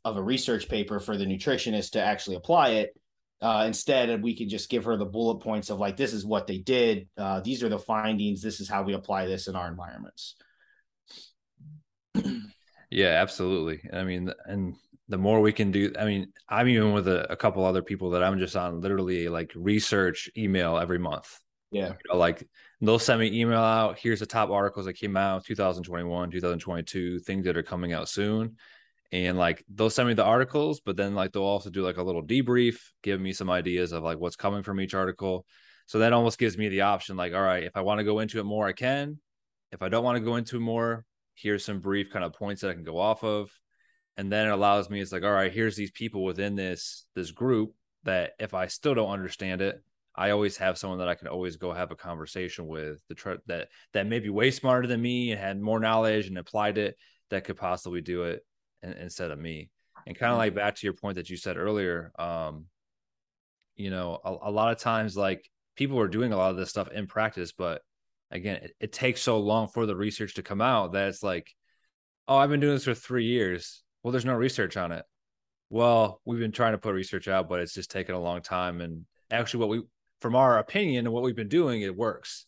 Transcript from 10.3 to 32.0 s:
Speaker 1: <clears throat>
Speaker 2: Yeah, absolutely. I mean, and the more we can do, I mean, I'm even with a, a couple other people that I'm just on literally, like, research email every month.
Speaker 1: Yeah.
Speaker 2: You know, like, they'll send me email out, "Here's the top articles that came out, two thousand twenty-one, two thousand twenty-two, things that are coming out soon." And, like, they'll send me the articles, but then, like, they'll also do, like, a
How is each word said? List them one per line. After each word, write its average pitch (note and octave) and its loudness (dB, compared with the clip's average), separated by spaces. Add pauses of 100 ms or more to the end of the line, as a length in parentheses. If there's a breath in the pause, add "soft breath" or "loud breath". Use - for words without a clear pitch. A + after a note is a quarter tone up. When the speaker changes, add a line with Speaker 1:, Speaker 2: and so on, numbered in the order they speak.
Speaker 1:
<clears throat> - 2 (680 loud breath)
Speaker 2:
Yeah, F2 6
absolutely. F2+ -2
I F#2 -4
mean, F2+ -4 (120)
and F#2+ -4 (320)
the G2 -4
more G#2 6
we G#2+ 8
can G2+ 2
do, G2+ 2
I G#2+ 0
mean, G2 0 (160)
I'm A#2 4
even A2 6
with G2+ 2
a, F2 2
a G2 -4
couple F#2+ 2
other F#2 4
people F#2 -4
that F2 2
I'm F#2+ 4
just F#2 -2
on F2 -4
literally, F#2 0
like, E2 -4
research G2 2
email F#2 2
every F2 0
month. D2+ -4 (380)
Speaker 1:
Yeah. G2 -2 (100)
Speaker 2:
You - -6
know, F2+ 2
like, E2+ 2 (360 soft breath)
they'll A2 6
send A2+ 4
me A2 2
email A#2 4
out, A2+ 4
"Here's A2 0
the A2 -4
top G#2+ 0
articles G2+ 0
that F#2 -6
came G2 -4
out, F#2+ 0
two A2+ -4
thousand F#2 0
twenty-one, F2 -4
two F2 -4
thousand F2 0
twenty-two, F2 -4
things F#2+ -4
that F2 0
are E2 -2
coming F2 -4
out - -4
soon." A2 -2 (560 soft breath)
And, F2+ 0
like, - 2 (100)
they'll A2 4
send A#2+ 4
me A#2 2
the G2 4
articles, C#3 2
but F#2+ -4
then, G2+ 0
like, F#2+ 0
they'll G2 0
also G2 0
do, F#2+ -2
like, F2+ 0
a F2+ -4